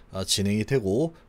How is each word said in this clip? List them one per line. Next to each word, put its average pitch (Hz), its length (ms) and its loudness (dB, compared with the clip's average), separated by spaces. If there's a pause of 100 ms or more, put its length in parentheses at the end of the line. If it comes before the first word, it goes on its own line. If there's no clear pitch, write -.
(100)
아, 95 140 -8
진행이 101 400 0
되고, 131 500 0 (140)